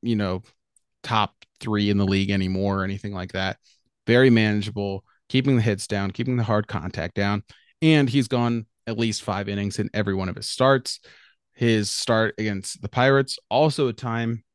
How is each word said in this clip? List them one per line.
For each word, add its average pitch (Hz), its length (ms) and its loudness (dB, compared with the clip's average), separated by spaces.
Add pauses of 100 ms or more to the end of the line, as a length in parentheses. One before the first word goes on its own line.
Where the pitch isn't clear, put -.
you 117 120 0
know, 98 280 -2 (600)
top 107 320 -2 (240)
three 104 320 0
in 101 80 2
the 101 80 2
league 98 240 2
anymore 98 500 -2
or 95 40 -2
anything 98 280 -8
like 90 200 -10
that. 95 260 -4 (480)
Very 123 240 6
manageable, 104 720 0 (240)
keeping 135 280 2
the 117 60 4
hits 104 260 -2
down, 98 240 -2
keeping 123 240 -4
the 117 80 0
hard 107 240 0
contact 87 480 -6
down. 101 260 0 (380)
And 151 280 4
he's 120 200 0
gone 120 380 -2 (200)
at 113 120 -6
least 113 260 -2
five 101 240 -4
innings 101 320 -4
in 98 120 -2
every 101 220 -2
one 95 140 -2
of 87 80 -8
his - 120 -10
starts. 131 520 0 (540)
His 110 360 2
start 113 480 0
against 104 440 -6
the 107 60 -8
Pirates, 135 480 2 (140)
also 143 380 2
a 117 40 -2
time 117 520 -4 (100)